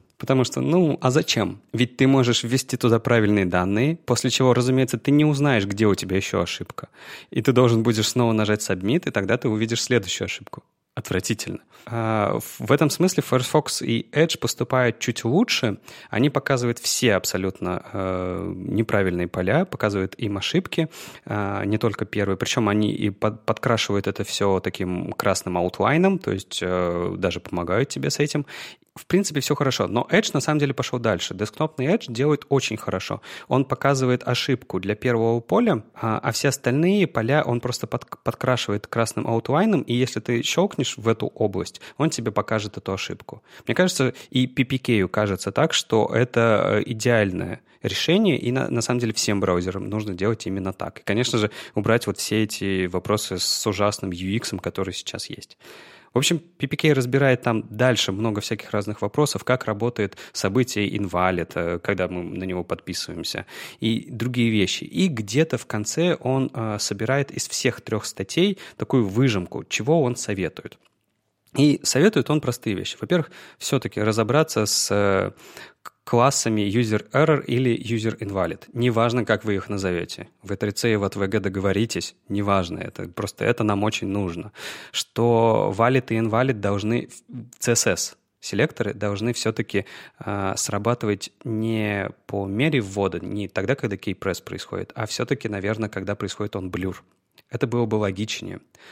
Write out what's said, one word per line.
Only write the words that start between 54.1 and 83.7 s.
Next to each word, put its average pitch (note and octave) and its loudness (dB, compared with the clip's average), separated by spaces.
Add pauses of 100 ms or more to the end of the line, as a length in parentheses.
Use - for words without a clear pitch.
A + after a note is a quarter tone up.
U F#2 -6
X, - -4
который F2+ -6
сейчас - -10
есть. - -16 (560)
В A#2+ 2
общем, D#3 2
P - -8
P - -6
K D3+ 4
разбирает C3 2
там A2+ 0
дальше A#2 2
много G#2 -2
всяких - -6
разных G#2 -4
вопросов, B2+ 0
как B2+ 0
работает G#2+ -2 (160)
событие G#2 0
invalid, F2+ 0
э, F2 -2
когда F#2 0
мы F2+ -6
на F2+ -8
него F2+ -4
подписываемся, - -8 (360)
и A2+ 0
другие A#2+ 0
вещи. G2+ 0
И F#3 0
где-то C3 0
в - -12
конце D#3 -2
он, C3 0
э, A2 -4
собирает C3 -2
из - -6
всех - -2
трех - -4
статей F3+ 0 (200)
такую B2+ 2
выжимку, G2+ 2
чего D3+ 2
он A#2+ 0
советует. - -6 (760)
И C#3+ 6
советует D3 4
он D3+ 2
простые A#2 -2
вещи. F#2+ -6
Во-первых, E3 0 (280)
все-таки - -2
разобраться A2 2
с, - 0
э, G2 4 (520)
к-, - -18 (120)
классами A#2+ 4
user G#2+ 0
error D3+ 4
или B2+ 2
user A2+ -2
invalid. F#2+ -4 (100)
Неважно, A#2 2
как G#2+ 2
вы G#2+ 0
их F#2+ -4
назовете. F#2 -4 (140)
В G2+ -10
Э G2 -2
три G#2 -2
Ц A#2 0
и G#2+ 4
в G2+ 0
А G2+ 0
Т - -6
В G2 0
Г G2+ 0
договоритесь, G2 -2 (140)
неважно G2 0
это. - -10
Просто G2 -6
это A2+ 2
нам G#2 2